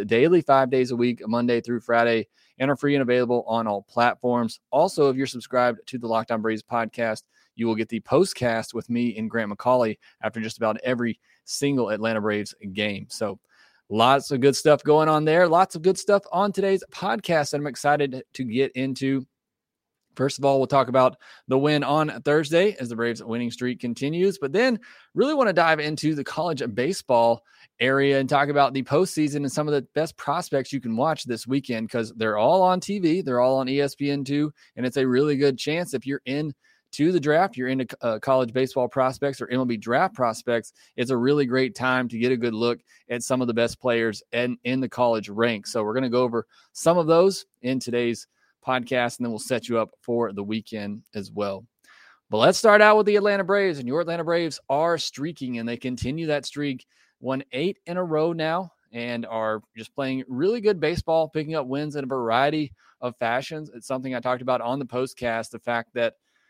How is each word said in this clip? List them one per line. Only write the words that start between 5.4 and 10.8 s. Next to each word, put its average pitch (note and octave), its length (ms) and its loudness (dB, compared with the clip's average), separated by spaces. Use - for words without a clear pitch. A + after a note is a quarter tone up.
to C3 100 -8
the A#2+ 100 -8
Locked A2+ 240 -2
On A2+ 100 -2
Braves A2 220 -2
podcast, A2+ 600 -4
you A#2 120 -2
will A2+ 80 0
get A2 140 -4
the A2+ 120 -6
postcast B2+ 720 0
with A2+ 160 -8
me A#2+ 280 -2
and A2 120 -6
Grant G#2+ 220 -4
McCauley A#2 480 0
after A2 180 -6
just A2 160 -8
about A2 260 -2